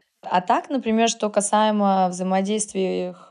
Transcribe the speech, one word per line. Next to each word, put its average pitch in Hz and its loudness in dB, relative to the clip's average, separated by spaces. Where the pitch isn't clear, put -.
А 180 0
так, 302 0
например, 226 2
что 226 -2
касаемо 208 2
взаимодействия, 185 -2
э, - -12